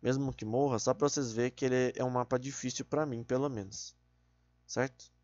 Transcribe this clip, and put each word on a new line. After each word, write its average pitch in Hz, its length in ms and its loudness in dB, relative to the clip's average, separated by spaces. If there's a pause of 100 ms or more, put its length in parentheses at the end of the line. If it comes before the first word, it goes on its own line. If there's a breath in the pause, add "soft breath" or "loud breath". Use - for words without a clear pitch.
Mesmo 131 320 2
que - 100 -8
morra, 120 360 2
só 127 140 2
pra 113 140 2
vocês 139 240 0
verem 120 200 0
que 139 140 -2
ele 127 300 4
é - 80 -2
um 127 60 0
mapa 123 300 0
difícil 131 440 -6
pra 151 220 -2
mim, 117 180 -6
pelo 131 240 0
menos. 104 480 -8 (680)
Certo? - 480 -4 (100)